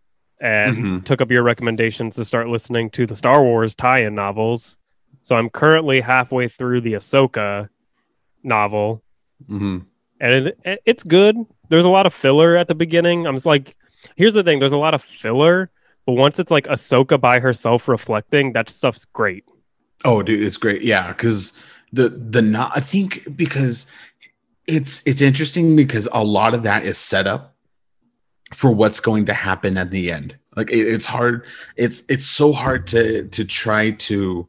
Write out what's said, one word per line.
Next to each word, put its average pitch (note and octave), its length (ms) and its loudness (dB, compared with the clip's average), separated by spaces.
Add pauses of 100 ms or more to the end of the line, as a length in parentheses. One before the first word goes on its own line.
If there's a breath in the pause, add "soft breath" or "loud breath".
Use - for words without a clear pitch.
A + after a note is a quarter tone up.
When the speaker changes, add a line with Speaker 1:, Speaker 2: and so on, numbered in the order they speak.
(400)
Speaker 1:
and A2 360 0
Speaker 2:
Mm-hmm. F#2+ 280 -4
Speaker 1:
took C3 180 0
up A#2 80 -4
your B2 120 4
recommendations A2+ 720 -2
to A#2 80 -8
start A#2 240 -4
listening A#2 420 -4
to B2+ 160 -4
the G#2+ 100 -8
Star C#3 260 4
Wars A2+ 320 2
tie-in B2 400 0
novels. G#2+ 640 -6 (460)
So B2 140 0
I'm A2+ 120 0
currently D3+ 520 2
halfway B2 480 0
through B2 320 -4
the A#2 140 -4
Ahsoka G#2 720 -2 (760)
novel. G#2+ 600 -2 (460)
Speaker 2:
Mm-hmm. G2+ 300 -4 (420)
Speaker 1:
And B2+ 140 2 (140)
it, - 160 -10
it, G3 200 -8
it's B3 180 0
good. G3 340 4 (320)
There's E3+ 160 4
a F3+ 60 4
lot F#3+ 160 6
of D#3+ 80 -2
filler D#3 420 4
at F3 120 0
the E3+ 60 0
beginning. E3+ 520 0
I'm C#3 80 -4
just C3 120 -6
like, D3 300 0 (400 soft breath)
here's G#3 180 4
the G#3 80 2
thing. D#3+ 160 2
There's C3+ 140 2
a D3 40 2
lot D#3 180 0
of C3+ 80 -2
filler, E3 680 0 (360)
but B2+ 80 0
once C3+ 240 4
it's, F3+ 120 -2
like, D3 160 2
Ahsoka C3+ 540 0
by B2 180 4
herself A#2+ 500 -2
reflecting, B2 680 -2
that A2+ 160 -4
stuff's - 340 -4
great. G2+ 400 -6 (600)
Speaker 2:
Oh, A2 160 2
dude, G#2+ 200 0
it's G2 160 -4
great. G2+ 240 -2
Yeah, G2 320 -2
'cause G#2+ 440 -4 (340 soft breath)
the, B2 180 0
the A2+ 320 -2
no-, G#2+ 320 0
I C#3 60 -2
think F#3 560 -6
because C3+ 500 -4 (800 loud breath)
it's, D3 400 -4
it's C3+ 160 0
interesting D#3 540 2
because A#2+ 360 2
a A2+ 120 0
lot G#2+ 300 2
of A#2 100 -4
that G#2+ 200 0
is G2 140 -6
set G2 280 -2
up B2 280 -8 (960)
for - 180 2
what's G#2+ 300 2
going G#2+ 240 0
to G2+ 80 -2
happen F#2+ 460 -4
at F2+ 120 -6
the F2+ 220 -4
end. D2 240 -12 (200)
Like, G#2+ 140 -6
it, A2 160 0
it's A2+ 200 -4
hard. A#2+ 400 -2 (300 loud breath)
It's, C3+ 340 -4
it's C#3 160 -4
so D3 260 4
hard B2+ 360 -4
to, A2 400 0
to A2 180 -6
try G#2+ 460 -2
to F#2+ 560 -4